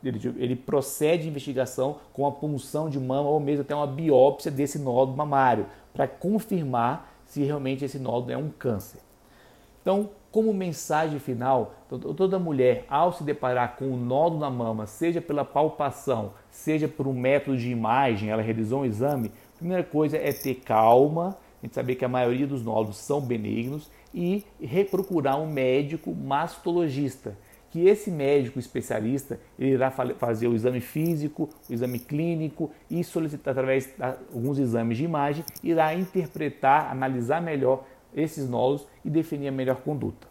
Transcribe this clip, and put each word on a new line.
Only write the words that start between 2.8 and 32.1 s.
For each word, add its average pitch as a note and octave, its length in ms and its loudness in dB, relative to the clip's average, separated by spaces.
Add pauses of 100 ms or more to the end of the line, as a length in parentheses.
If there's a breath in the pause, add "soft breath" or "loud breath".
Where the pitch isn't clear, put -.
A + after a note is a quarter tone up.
de C#3 80 -4
mama C#3 320 0
ou D#3 100 4
mesmo C#3+ 240 0
até D3 120 -4
uma D3 100 0
biópsia C#3+ 640 4
desse C#3+ 300 -2
nódulo C3 380 2
mamário, C3+ 480 4 (280 loud breath)
pra - 140 0
confirmar D3+ 1040 -2 (140 loud breath)
se - 180 -4
realmente C#3 400 -2
esse C3+ 160 -6
nódulo B2 320 -2
é B2 60 -4
um D3+ 120 -4
câncer. A2+ 500 -4 (840 soft breath)
Então, G3+ 280 2 (220)
como A3 220 2
mensagem D#3+ 680 -2
final, B2+ 560 0 (140)
to-, A#2+ 240 -8
toda F#3 260 2
mulher, C3 480 4
ao E3 240 2
se - 100 -10
deparar B2+ 540 -2
com C3+ 100 -8
um C3 120 -2
nódulo C#3+ 420 0
na D3 100 -4
mama, A2+ 380 -4
seja E3+ 320 -2
pela C#3+ 240 -4
palpação, C#3 880 0 (180 loud breath)
seja D#3 380 -2
por C#3+ 180 -4
um C3+ 80 -2
método C3+ 440 2
de A#2+ 120 -2
imagem, A2+ 600 2
ela A2 120 0
realizou A2+ 400 -2
um C3+ 40 -2
exame, A#2+ 440 -2 (260 loud breath)
a - 20 -20
primeira F3 260 -2
coisa D3+ 320 0
é D3 160 0
ter C3 240 -4
calma, C#3 840 4 (240 loud breath)
a - 40 -14
gente A#2 100 -10
saber B2+ 200 -2
que B2+ 100 -2
a B2 40 0
maioria B2+ 380 2
dos C3+ 160 -4
nódulos A2 320 -2
são C#3+ 240 -2
benignos, A#2+ 720 -4 (220 loud breath)
e F3+ 320 -2 (140)
reprocurar D3+ 800 0
um D#3 140 -4
médico C#3+ 640 0
mastologista, C#3+ 1200 -2 (320 loud breath)
que E3+ 160 0
esse G#3 240 4
médico C#3 480 2
especialista, B2 840 -4 (200 loud breath)
ele C3+ 120 2
irá C3 200 4
fa-, B2+ 240 -2
fazer A#2 320 0
o A#2 80 4
exame B2 240 2
físico, D#3 680 -2 (200)
o C3 40 -6
exame B2 260 -2
clínico D#3 720 -4 (180 loud breath)